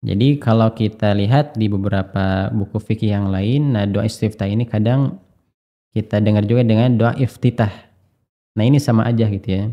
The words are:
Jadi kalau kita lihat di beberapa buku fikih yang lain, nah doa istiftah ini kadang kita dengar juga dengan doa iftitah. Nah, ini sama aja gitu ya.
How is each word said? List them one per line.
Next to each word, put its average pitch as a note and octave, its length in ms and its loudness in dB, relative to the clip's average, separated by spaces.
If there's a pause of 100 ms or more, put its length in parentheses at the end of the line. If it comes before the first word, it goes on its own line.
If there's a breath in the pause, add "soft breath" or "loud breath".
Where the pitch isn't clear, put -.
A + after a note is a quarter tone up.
Jadi A#2 340 2
kalau A2+ 380 2
kita G#2 400 -2
lihat B2 420 0
di A2 140 0
beberapa F#2+ 800 -2
buku G#2+ 260 -4
fikih G#2+ 400 -2
yang G2 140 -2
lain, B2 420 0
nah G2+ 140 0
doa G2+ 180 0
istiftah G#2+ 400 -4
ini A2+ 220 -2
kadang A#2+ 500 0 (720)
kita A2+ 320 -2
dengar G#2 240 2
juga A#2+ 160 2
dengan A#2 320 2
doa A#2 240 0
iftitah. A#2+ 540 0 (800)
Nah, G#2 80 -2
ini C3+ 160 4
sama A#2 300 2
aja A2+ 180 2
gitu G2+ 220 -4
ya. G2 240 -2